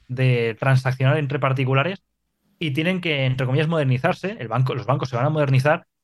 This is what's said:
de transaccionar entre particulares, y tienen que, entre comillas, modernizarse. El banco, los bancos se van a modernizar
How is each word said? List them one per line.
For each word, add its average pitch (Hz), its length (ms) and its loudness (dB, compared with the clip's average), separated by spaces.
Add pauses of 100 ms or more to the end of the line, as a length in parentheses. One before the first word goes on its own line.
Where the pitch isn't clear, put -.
de 120 500 0
transaccionar 131 580 2
entre 139 220 -2
particulares, 135 640 0 (560)
y 156 120 -4
tienen 165 280 -2
que, 151 260 -2
entre 127 200 0
comillas, 151 240 0
modernizarse. 165 680 0
El 113 120 -10
banco, 127 260 0
los 107 100 -6
bancos 135 220 0
se 131 80 -6
van 127 120 0
a - 20 2
modernizar 147 580 2 (160)